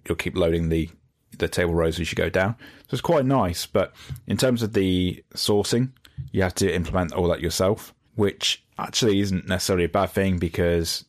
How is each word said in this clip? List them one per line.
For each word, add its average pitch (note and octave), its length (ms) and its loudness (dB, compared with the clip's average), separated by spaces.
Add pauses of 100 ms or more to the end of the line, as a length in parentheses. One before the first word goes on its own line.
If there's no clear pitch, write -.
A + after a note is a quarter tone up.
you'll E2 80 0
keep - 220 -6
loading E2 320 2
the, E2 200 0 (480)
the E2 100 -2
table E2+ 260 0
rows E2 260 0
as - 120 -4
you - 40 -6
go F2 140 0
down. F#2+ 260 0 (320)
So - 80 -8
it's B2+ 60 -4
quite D3+ 240 2
nice. A#2 400 0
But - 280 0 (340)
in G2 100 -2
terms B2 240 2
of G#2+ 120 -4
the F#2 480 2 (120)
sourcing, A#2 580 0 (400)
you F#2+ 120 0
have F2+ 120 -2
to F#2+ 180 2
implement F2 400 -2
all F2 160 2
that E2 120 0
yourself, F#2 520 -2 (220)
which - 480 0 (140)
actually G#2 440 0
isn't F#2+ 260 -2
necessarily F#2 380 0
a E2 40 0
bad F#2+ 220 0
thing F#2+ 260 2
because, E2+ 720 0